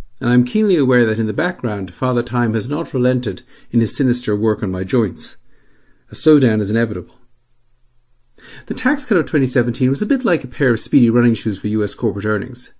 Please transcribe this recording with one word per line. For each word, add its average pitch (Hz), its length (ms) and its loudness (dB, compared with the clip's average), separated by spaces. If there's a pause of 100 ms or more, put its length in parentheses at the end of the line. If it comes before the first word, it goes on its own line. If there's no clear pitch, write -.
(200)
and 120 100 -2
I'm 123 140 4
keenly 208 320 2
aware 127 300 4
that 110 120 0
in 113 80 0
the 107 80 -2
background 110 600 -4
Father 127 280 -2
Time 117 320 -2
has 110 140 -2
not 147 260 -6
relented 123 480 0 (300)
in 120 80 2
his 113 160 0
sinister 120 400 0
work 107 260 0
on 98 80 -2
my 92 140 -4
joints. 104 540 -2 (760)
A 120 40 -12
slowdown 131 440 4
is 98 100 -2
inevitable. 107 460 -4 (1500)
The - 80 -8
tax 285 320 -2
cut 196 120 2
of 156 80 2
twenty 139 200 0
seventeen 127 440 0
was 139 120 -2
a 208 40 -2
bit 262 200 0
like 175 180 0
a 127 60 -10
pair 131 220 0
of 113 100 -2
Speedy 123 280 4
running 120 240 4
shoes 107 240 -4
for 104 120 -6
U 107 140 0
S 101 120 -4
corporate 101 300 -4
earnings. 107 540 -6